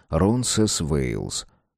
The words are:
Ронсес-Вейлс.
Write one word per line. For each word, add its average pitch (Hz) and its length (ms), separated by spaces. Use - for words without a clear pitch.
Ронсес-Вейлс. 78 1400